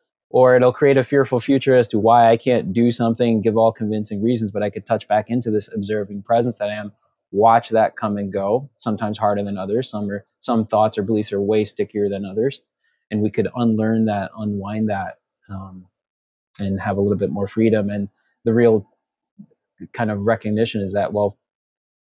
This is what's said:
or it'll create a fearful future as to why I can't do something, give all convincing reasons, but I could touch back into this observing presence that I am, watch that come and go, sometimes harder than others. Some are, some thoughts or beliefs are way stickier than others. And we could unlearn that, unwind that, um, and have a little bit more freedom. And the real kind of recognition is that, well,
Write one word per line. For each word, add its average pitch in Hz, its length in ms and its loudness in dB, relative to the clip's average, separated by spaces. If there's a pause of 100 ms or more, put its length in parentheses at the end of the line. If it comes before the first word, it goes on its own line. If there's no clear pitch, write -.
(340)
or 127 220 6
it'll 123 160 6
create 139 260 4
a 131 60 2
fearful 131 380 0
future 135 340 2
as 120 140 4
to 110 100 -2
why 113 320 6
I 117 60 4
can't 113 340 -2
do 117 200 2
something, 117 500 0
give 107 160 0
all 113 160 4
convincing 107 500 -6
reasons, 113 260 -2
but 101 140 -4
I 104 60 -2
could 101 160 -10
touch 110 220 -4
back 107 220 0
into 120 220 -2
this 104 220 -2
observing 101 500 -6
presence 117 340 0
that 104 120 -6
I 104 60 -6
am, 104 180 -12 (380)
watch 113 380 4
that 110 280 2
come 104 200 -4
and 101 140 -6
go, 104 460 -2
sometimes 107 400 -4
harder 104 260 0
than 101 140 -8
others. 101 320 -4
Some 104 200 -6
are, 101 160 -8 (140)
some 113 260 -2
thoughts 107 320 0
or 107 60 -2
beliefs 107 300 -2
are 101 80 -2
way 107 240 0
stickier 104 420 -4
than 98 180 -6
others. 110 360 -4 (500)
And 107 100 -2
we 107 80 0
could 104 260 -2
unlearn 110 500 0
that, 101 320 -4
unwind 104 520 -4
that, 98 300 -8 (300)
um, 92 360 -14 (720)
and 98 200 -4
have 101 160 -4
a 101 60 0
little 98 160 0
bit 90 120 -2
more 98 200 -6
freedom. 107 400 0
And 101 180 -6 (380)
the 113 80 2
real 113 360 4 (1000)
kind 110 200 -4
of 101 100 -4
recognition 107 600 -2
is 95 120 -6
that, 101 180 -2
well, 104 260 -2 (640)